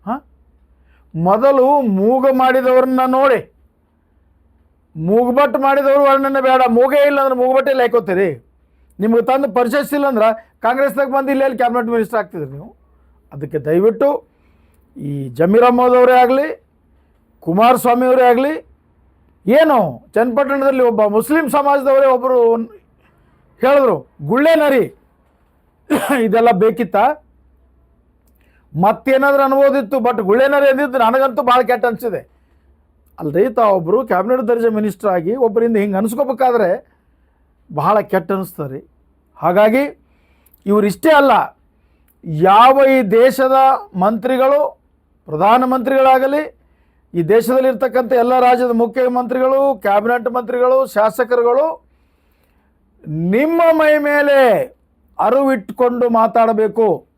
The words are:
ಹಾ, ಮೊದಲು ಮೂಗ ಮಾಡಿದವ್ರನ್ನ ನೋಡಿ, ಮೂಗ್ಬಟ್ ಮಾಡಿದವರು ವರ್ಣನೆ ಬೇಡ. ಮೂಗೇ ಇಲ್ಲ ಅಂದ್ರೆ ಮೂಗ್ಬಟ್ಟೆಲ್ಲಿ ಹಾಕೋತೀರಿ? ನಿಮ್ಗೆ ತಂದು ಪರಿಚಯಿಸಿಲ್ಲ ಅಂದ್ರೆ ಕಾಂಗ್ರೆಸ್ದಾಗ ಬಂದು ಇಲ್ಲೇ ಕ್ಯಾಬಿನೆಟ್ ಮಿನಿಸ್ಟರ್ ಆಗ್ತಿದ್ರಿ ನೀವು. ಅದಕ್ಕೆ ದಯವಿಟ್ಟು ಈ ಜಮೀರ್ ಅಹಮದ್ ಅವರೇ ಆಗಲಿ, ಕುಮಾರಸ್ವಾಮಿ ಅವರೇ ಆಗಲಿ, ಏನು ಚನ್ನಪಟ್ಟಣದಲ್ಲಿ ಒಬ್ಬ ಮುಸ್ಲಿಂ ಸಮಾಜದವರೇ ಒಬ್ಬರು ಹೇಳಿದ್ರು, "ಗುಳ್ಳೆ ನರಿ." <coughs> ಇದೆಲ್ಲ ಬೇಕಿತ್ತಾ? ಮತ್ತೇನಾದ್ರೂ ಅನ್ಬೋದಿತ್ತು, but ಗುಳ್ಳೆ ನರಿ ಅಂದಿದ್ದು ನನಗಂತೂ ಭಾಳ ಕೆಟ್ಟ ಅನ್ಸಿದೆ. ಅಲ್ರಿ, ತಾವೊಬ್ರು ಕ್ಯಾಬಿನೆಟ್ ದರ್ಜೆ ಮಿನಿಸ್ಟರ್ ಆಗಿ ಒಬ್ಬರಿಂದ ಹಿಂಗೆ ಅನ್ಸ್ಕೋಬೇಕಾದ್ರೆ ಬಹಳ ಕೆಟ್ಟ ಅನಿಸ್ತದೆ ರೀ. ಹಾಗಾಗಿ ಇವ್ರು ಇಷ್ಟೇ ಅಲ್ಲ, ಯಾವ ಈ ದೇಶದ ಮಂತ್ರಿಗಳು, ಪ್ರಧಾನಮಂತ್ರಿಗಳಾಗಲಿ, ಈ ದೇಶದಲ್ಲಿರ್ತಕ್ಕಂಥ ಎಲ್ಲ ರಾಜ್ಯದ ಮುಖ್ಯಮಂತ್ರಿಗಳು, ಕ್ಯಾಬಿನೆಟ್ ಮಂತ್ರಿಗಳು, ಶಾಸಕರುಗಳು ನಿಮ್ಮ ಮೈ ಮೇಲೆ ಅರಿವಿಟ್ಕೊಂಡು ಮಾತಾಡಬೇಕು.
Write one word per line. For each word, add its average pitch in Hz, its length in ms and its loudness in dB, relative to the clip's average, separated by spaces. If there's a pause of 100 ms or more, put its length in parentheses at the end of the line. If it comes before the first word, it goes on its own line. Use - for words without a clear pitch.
ಹಾ, 262 200 -10 (880)
ಮೊದಲು 254 640 2
ಮೂಗ 233 500 0
ಮಾಡಿದವ್ರನ್ನ 254 760 0
ನೋಡಿ, 262 480 0 (1400)
ಮೂಗ್ಬಟ್ 240 600 0
ಮಾಡಿದವರು 277 460 2
ವರ್ಣನೆ 269 380 0
ಬೇಡ. 262 260 2
ಮೂಗೇ 262 400 2
ಇಲ್ಲ 285 120 0
ಅಂದ್ರೆ 269 160 -2
ಮೂಗ್ಬಟ್ಟೆಲ್ಲಿ 262 480 0
ಹಾಕೋತೀರಿ? 190 640 -2 (540)
ನಿಮ್ಗೆ 226 220 0
ತಂದು 262 320 -2
ಪರಿಚಯಿಸಿಲ್ಲ 277 540 -2
ಅಂದ್ರೆ 220 540 -2
ಕಾಂಗ್ರೆಸ್ದಾಗ 269 500 -2
ಬಂದು 269 200 -2
ಇಲ್ಲೇ 269 240 -2
ಕ್ಯಾಬಿನೆಟ್ 240 320 -2
ಮಿನಿಸ್ಟರ್ 226 320 -2
ಆಗ್ತಿದ್ರಿ 165 320 -10
ನೀವು. 151 240 -20 (580)
ಅದಕ್ಕೆ 147 260 -8
ದಯವಿಟ್ಟು 214 680 0 (720)
ಈ 143 320 -10
ಜಮೀರ್ 175 340 2
ಅಹಮದ್ 247 320 2
ಅವರೇ 247 180 4
ಆಗಲಿ, 262 500 0 (760)
ಕುಮಾರಸ್ವಾಮಿ 240 680 0
ಅವರೇ 254 180 2
ಆಗಲಿ, 262 440 0 (800)
ಏನು 233 580 0 (100)
ಚನ್ನಪಟ್ಟಣದಲ್ಲಿ 269 680 0
ಒಬ್ಬ 226 240 0
ಮುಸ್ಲಿಂ 247 420 -2
ಸಮಾಜದವರೇ 277 560 0
ಒಬ್ಬರು 247 500 2 (1080)
ಹೇಳಿದ್ರು, 254 460 0 (140)
"ಗುಳ್ಳೆ 269 340 0
ನರಿ." 277 440 0 (880)
<coughs> 262 360 -2
ಇದೆಲ್ಲ 226 260 2
ಬೇಕಿತ್ತಾ? 226 640 0 (1700)
ಮತ್ತೇನಾದ್ರೂ 269 640 0
ಅನ್ಬೋದಿತ್ತು, 269 540 0
but 233 240 -2
ಗುಳ್ಳೆ 220 260 2
ನರಿ 277 220 2
ಅಂದಿದ್ದು 262 280 -2
ನನಗಂತೂ 262 460 0
ಭಾಳ 247 180 2
ಕೆಟ್ಟ 247 240 -2
ಅನ್ಸಿದೆ. 220 540 -6 (800)
ಅಲ್ರಿ, 175 340 -2
ತಾವೊಬ್ರು 208 540 0
ಕ್ಯಾಬಿನೆಟ್ 214 400 -2
ದರ್ಜೆ 233 220 0
ಮಿನಿಸ್ಟರ್ 214 400 -4
ಆಗಿ 180 260 -4
ಒಬ್ಬರಿಂದ 226 420 -2
ಹಿಂಗೆ 202 200 -2
ಅನ್ಸ್ಕೋಬೇಕಾದ್ರೆ 233 1040 -2 (760)
ಬಹಳ 170 260 0
ಕೆಟ್ಟ 190 320 -4
ಅನಿಸ್ತದೆ 165 480 -8
ರೀ. - 80 -20 (480)
ಹಾಗಾಗಿ 214 680 0 (640)
ಇವ್ರು 202 220 0
ಇಷ್ಟೇ 254 220 -2
ಅಲ್ಲ, 269 480 2 (680)
ಯಾವ 196 600 4
ಈ 269 160 2
ದೇಶದ 254 540 2 (400)
ಮಂತ್ರಿಗಳು, 254 840 -2 (440)
ಪ್ರಧಾನಮಂತ್ರಿಗಳಾಗಲಿ, 262 1300 0 (560)
ಈ 175 100 -2
ದೇಶದಲ್ಲಿರ್ತಕ್ಕಂಥ 247 880 0
ಎಲ್ಲ 247 260 2
ರಾಜ್ಯದ 247 300 2
ಮುಖ್ಯಮಂತ್ರಿಗಳು, 247 1040 -2
ಕ್ಯಾಬಿನೆಟ್ 214 560 -2
ಮಂತ್ರಿಗಳು, 247 560 -2
ಶಾಸಕರುಗಳು 240 960 -2 (1200)
ನಿಮ್ಮ 208 540 -2 (100)
ಮೈ 302 260 2
ಮೇಲೆ 285 680 2 (540)
ಅರಿವಿಟ್ಕೊಂಡು 247 880 -2
ಮಾತಾಡಬೇಕು. 226 960 0 (100)